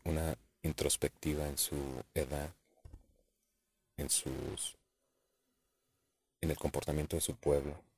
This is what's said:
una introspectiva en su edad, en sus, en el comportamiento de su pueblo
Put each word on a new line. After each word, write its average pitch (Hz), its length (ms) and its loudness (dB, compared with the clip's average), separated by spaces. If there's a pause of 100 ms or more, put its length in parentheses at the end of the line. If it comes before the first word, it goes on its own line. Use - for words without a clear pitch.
una 80 340 0 (240)
introspectiva 76 840 0
en 69 100 -4
su - 180 0 (380)
edad, 73 400 -2 (1400)
en 71 140 -2
sus, - 680 -2 (1600)
en 80 120 2
el - 60 0
comportamiento 76 580 0
de 80 60 0
su - 140 -2
pueblo 71 460 2 (160)